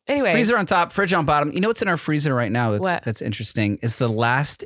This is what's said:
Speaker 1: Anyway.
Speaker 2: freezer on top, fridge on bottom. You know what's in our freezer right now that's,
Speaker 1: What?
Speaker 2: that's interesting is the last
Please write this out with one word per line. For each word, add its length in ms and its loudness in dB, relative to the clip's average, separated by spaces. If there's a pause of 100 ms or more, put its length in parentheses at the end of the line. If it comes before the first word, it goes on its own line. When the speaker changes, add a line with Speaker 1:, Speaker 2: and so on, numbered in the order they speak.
Speaker 1:
Anyway. 260 0
Speaker 2:
freezer 260 2
on 80 0
top, 260 0
fridge 220 0
on 120 0
bottom. 260 2
You 80 -2
know 80 2
what's 140 -2
in 60 0
our 100 2
freezer 360 0
right 180 0
now 200 2
that's, 100 0
Speaker 1:
What? 220 0
Speaker 2:
that's 180 -4
interesting 600 -2
is 140 -2
the 120 0
last 580 0